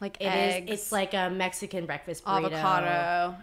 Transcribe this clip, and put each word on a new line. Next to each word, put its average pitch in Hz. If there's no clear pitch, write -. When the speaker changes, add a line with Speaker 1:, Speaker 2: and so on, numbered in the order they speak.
Speaker 1:
Like 202
Speaker 2:
it -
is, 180
Speaker 1:
eggs, 185
Speaker 2:
it's 208
like 196
a 185
Mexican 185
breakfast 151
burrito. 196
Speaker 1:
avocado. 175